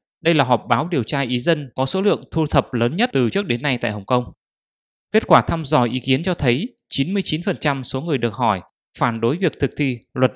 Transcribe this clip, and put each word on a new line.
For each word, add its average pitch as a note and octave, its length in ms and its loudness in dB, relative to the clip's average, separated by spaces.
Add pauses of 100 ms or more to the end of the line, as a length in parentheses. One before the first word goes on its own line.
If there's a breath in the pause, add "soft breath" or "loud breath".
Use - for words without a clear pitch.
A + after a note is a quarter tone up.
(220)
đây E3 120 2
là D3 100 4
họp A#2+ 240 0
báo B2+ 200 2
điều D#3+ 140 0
tra C#3 180 -2
ý B2 200 -2
dân D3 340 0
có C3 120 0
số F#3+ 160 -2
lượng F#3+ 280 0
thu D#3+ 160 0
thập - 280 0
lớn A#2+ 220 0
nhất A3+ 160 0
từ B2 180 2
trước G3+ 160 -2
đến A#2+ 160 -2
nay C3+ 160 -2
tại A#2 120 -2
Hồng G#2 160 -8
Kông. B2 180 0 (880)
Kết A3 140 2
quả D#3+ 140 8
thăm E3 240 -2
dò C3+ 200 4
ý B2 160 -2
kiến C3 220 0
cho F3+ 120 -2
thấy, C#3 420 0 (120)
chín D#3 260 -2
mươi G3 80 0
chín D#3+ 200 -4
phần E3+ 180 -2
trăm C#3 240 -2
số C3 160 -6
người D#3 180 -2
được A2+ 160 -4
hỏi G#2 260 0 (380)
phản A#2 220 0
đối A#2+ 160 0
việc F3+ 240 -2
thực C3+ 160 0
thi C3 220 -2 (160)
luật B2+ 220 2